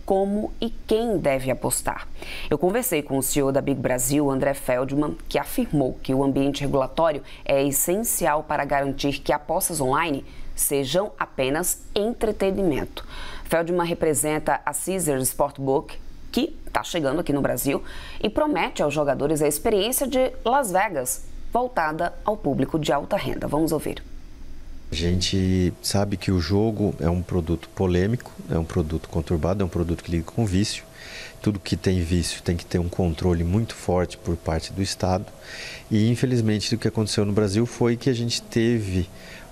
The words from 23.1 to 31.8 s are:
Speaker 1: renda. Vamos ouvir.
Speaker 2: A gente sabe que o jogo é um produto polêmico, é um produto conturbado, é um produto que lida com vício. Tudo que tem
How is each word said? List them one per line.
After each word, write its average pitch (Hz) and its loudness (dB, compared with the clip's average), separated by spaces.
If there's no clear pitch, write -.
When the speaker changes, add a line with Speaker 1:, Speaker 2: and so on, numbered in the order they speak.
Speaker 1:
renda. - -2
Vamos 156 2
ouvir. - -4
Speaker 2:
A 80 -4
gente 92 4
sabe 101 0
que 95 0
o 90 4
jogo 101 2
é 78 2
um 87 2
produto 85 -2
polêmico, 95 2
é 80 2
um 82 0
produto 80 -2
conturbado, 87 0
é - 0
um 87 -2
produto 85 -2
que 85 -6
lida 85 0
com 117 -2
vício. 98 0
Tudo 104 2
que - -2
tem 92 2